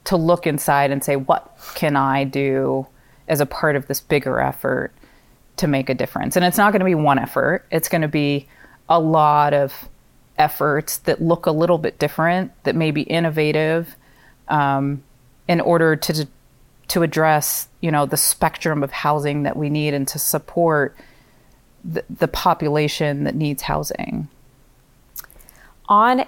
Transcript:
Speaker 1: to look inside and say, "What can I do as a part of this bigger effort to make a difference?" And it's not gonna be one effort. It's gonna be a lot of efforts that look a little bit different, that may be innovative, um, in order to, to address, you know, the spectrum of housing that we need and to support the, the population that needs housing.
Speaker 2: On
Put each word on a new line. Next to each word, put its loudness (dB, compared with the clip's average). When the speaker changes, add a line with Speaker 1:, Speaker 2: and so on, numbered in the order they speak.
Speaker 1:
to 2
look 2
inside 2
and -4
say, 0
"What -2
can 0
I 2
do -2
as 0
a 2
part -2
of -4
this -6
bigger -2
effort -2
to -2
make 0
a -2
difference?" -4
And 2
it's 0
not 4
gonna 2
be 2
one 4
effort. -2
It's -2
gonna 0
be -2
a 4
lot 4
of -2
efforts 0
that -2
look 0
a 4
little 2
bit -4
different, 0
that 0
may 0
be -2
innovative, 0
um, 0
in 2
order 4
to, -4
to 0
address, 2
you -2
know, 2
the -4
spectrum -2
of -2
housing -2
that -2
we -2
need 0
and -2
to -6
support 0
the, -6
the -2
population -2
that -4
needs -4
housing. -6
Speaker 2:
On 4